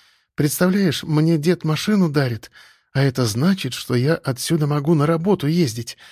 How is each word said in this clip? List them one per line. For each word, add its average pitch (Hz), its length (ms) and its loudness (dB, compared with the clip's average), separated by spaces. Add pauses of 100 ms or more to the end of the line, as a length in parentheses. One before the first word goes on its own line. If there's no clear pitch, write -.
(360)
Представляешь, 185 680 0
мне 160 340 2
дед 165 260 0
машину 175 460 0
дарит, 135 420 -2 (400)
а 135 120 0
это 127 220 0
значит, 131 480 0
что - 220 -4
я 139 200 2
отсюда 147 520 -2
могу 147 280 0
на 143 100 2
работу 165 420 0
ездить, 131 500 -2 (140)